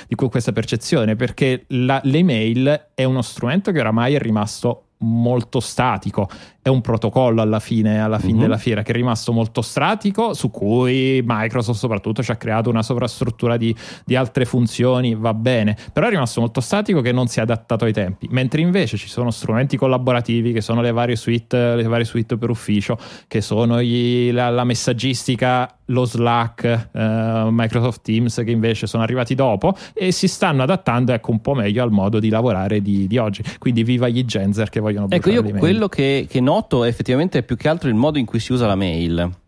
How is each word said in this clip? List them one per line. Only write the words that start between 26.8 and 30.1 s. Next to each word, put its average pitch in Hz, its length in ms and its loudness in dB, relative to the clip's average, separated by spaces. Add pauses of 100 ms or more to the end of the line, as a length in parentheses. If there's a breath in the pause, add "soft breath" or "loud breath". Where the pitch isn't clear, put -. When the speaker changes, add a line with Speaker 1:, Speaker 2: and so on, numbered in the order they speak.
Speaker 1:
eh, 113 580 0
Microsoft 117 500 0
Teams, 117 420 0
che 110 60 -2
invece 113 380 0
sono 113 160 -2
arrivati 123 320 -2
dopo 131 400 2 (180 loud breath)
e 185 180 0